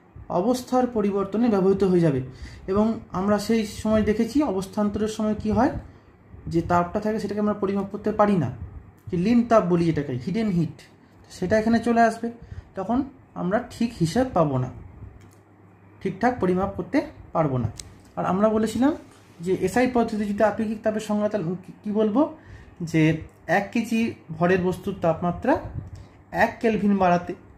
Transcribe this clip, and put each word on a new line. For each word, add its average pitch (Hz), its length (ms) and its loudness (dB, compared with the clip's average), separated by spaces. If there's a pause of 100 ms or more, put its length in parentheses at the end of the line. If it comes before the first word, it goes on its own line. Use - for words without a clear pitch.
(300)
অবস্থার 247 580 0
পরিবর্তনে 202 640 0
ব্যবহৃত 196 340 4
হয়ে 180 160 4
যাবে। 147 220 2 (460)
এবং 214 320 0 (120)
আমরা 202 280 0
সেই 220 280 0
সময় 214 360 0
দেখেছি 226 400 2
অবস্থান্তরের 208 640 -2
সময় 214 280 -2
কি 214 160 -4
হয়, 220 200 2 (760)
যে 160 140 0
তাপটা 175 380 0
থাকে 214 200 -2
সেটাকে 202 200 -4
আমরা 214 140 2
পরিমাপ 196 380 -2
করতে 214 200 -4
পারি 208 260 4
না, 135 120 0 (580)
যে 180 100 -4
লীন 233 300 4
তাপ 220 180 6
বলি 170 200 2
যেটাকে, 147 280 0 (120)
hidden 214 240 -2
heat, 170 260 0 (540)
সেটা 185 300 0
এখানে 226 200 2
চলে 233 220 2
আসবে। 226 300 2 (440)
তখন 220 280 -2 (320)
আমরা 190 360 -2
ঠিক 233 280 -2
হিসাব 220 340 2
পাবো 147 240 2
না, 123 120 -2 (1300)
ঠিকঠাক 247 380 -2
পরিমাপ 185 360 0
করতে 262 320 -2 (260)
পারবো 147 240 0
না। 113 140 -2 (440)
আর 175 100 -4
আমরা 190 240 2
বলেছিলাম 226 460 0 (440)
যে 175 140 -2
এসআই 247 400 2
পদ্ধতি 226 320 0
যদি 202 180 0
আপেক্ষিক 214 400 0
তাপের 214 180 -2
সংজ্ঞা, 208 280 0
তাহলে 185 260 -4 (100)
কি, - 60 -18 (120)
কি 208 80 -4
বলবো? 220 460 2 (440)
যে 160 400 2 (260)
এক 196 240 0
কেজি 226 420 -2 (180)
ভরের 175 300 2
বস্তুর 180 400 -4
তাপমাত্রা 175 580 0 (720)
এক 208 300 0
kelvin 202 360 2
বাড়াতে 175 380 2 (220)